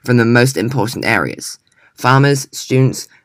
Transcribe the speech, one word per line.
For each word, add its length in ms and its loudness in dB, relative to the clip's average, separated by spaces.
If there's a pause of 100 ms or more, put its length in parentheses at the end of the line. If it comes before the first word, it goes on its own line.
from 100 2
the 80 4
most 320 2
important 480 -4
areas. 560 -4 (360)
Farmers, 580 2
students, 560 -2 (160)